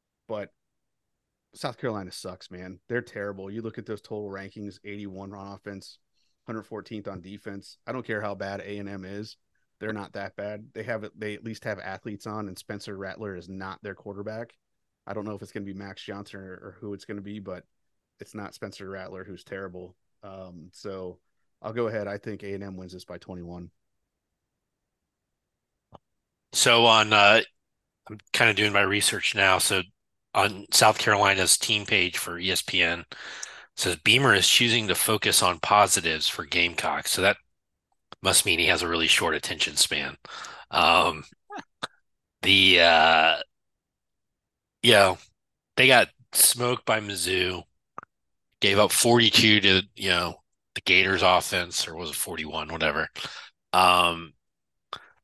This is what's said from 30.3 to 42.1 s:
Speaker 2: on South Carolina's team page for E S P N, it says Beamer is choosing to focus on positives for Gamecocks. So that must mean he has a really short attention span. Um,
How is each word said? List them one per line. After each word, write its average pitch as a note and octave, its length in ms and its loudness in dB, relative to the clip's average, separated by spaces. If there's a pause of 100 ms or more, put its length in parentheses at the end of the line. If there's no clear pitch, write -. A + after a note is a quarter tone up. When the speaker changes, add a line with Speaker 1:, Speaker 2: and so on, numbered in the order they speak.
Speaker 2:
on G2+ 360 -2
South A2 280 6
Carolina's G2 580 2
team G#2 280 -2
page F2+ 320 0
for F2 200 -8
E F#2 140 -4
S F2+ 100 -2
P G2+ 220 -2
N, E2+ 160 -2
it - 180 -18 (580)
says F2 200 -2
Beamer A#2+ 400 4
is F2+ 120 4
choosing A#2 400 2
to F2+ 80 0
focus - 460 2
on F2+ 180 0
positives F2 680 2
for - 160 -8
Gamecocks. E2+ 640 -2
So F#2+ 120 -2
that G2+ 140 4 (840)
must - 240 2
mean F2 140 0
he E2+ 80 2
has F2+ 160 4
a F2 40 -2
really E2 200 0
short E2 260 2
attention D2+ 420 -4
span. - 400 -2 (540)
Um, E2 540 2 (1200)